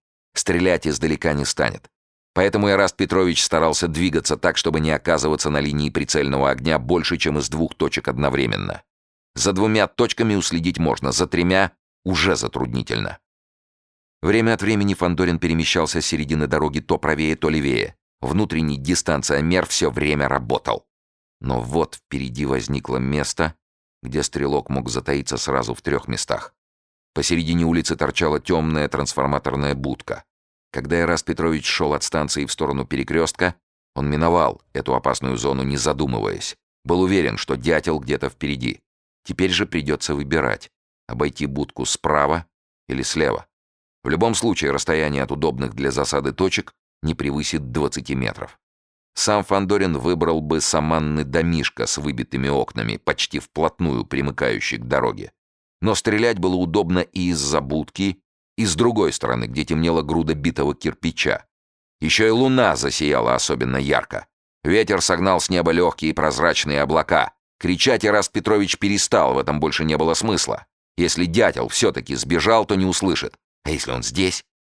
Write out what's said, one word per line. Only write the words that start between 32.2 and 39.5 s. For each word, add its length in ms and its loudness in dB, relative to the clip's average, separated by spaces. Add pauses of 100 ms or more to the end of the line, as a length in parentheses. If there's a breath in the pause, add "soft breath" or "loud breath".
в 60 -6
сторону 340 -2
перекрёстка, 680 -2 (380)
он 140 -2
миновал 540 2 (100)
эту 220 -2
опасную 420 -2
зону, 280 -2
не 120 -2
задумываясь. 800 -2 (280)
Был 180 2
уверен, 340 2
что 200 -4
дятел 440 0
где-то 300 -4
впереди. 500 -6 (440)
Теперь 260 0